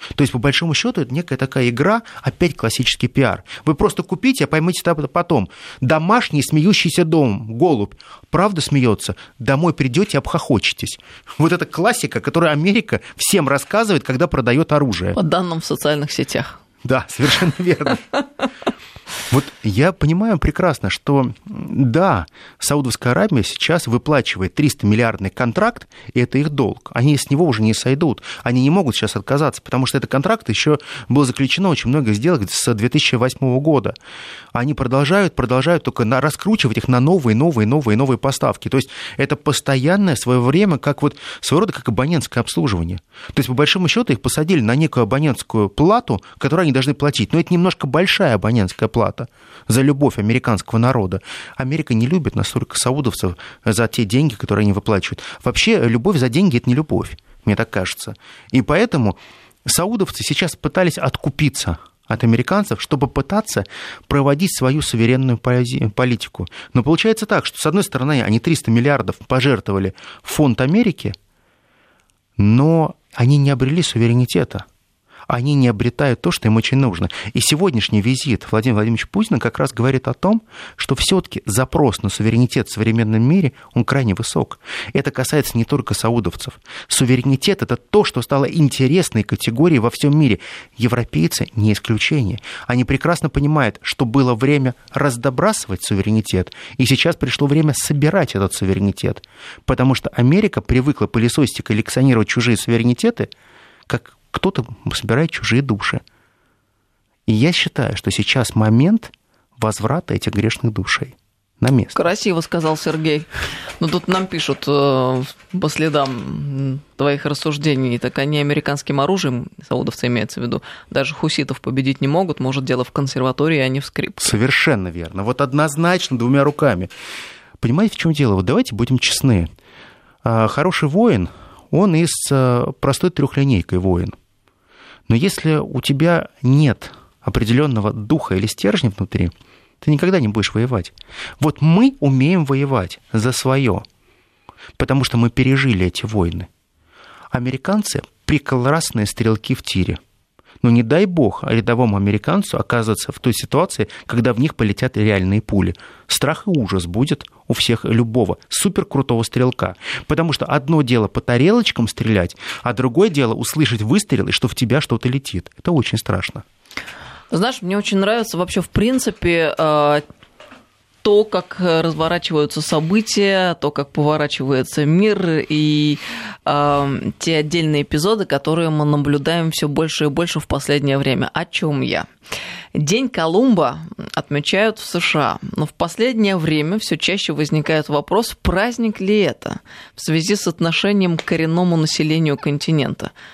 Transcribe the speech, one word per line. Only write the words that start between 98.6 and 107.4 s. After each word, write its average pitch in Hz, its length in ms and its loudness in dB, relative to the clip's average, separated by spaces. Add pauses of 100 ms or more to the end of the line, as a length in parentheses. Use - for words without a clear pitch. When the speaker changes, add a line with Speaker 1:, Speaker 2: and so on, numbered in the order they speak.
Speaker 1:
Потому 131 300 2
что - 160 -4
Америка 160 500 2
привыкла 123 460 0
пылесосить 120 540 0
и - 20 -10
коллекционировать 113 680 2
чужие 117 300 0
суверенитеты, 120 720 0 (560)
как - 300 -6 (180)
кто-то 185 300 -2 (280)
собирает 120 380 0
чужие 123 320 0
души. 120 380 -2 (1300)
И 113 60 2
я 139 200 4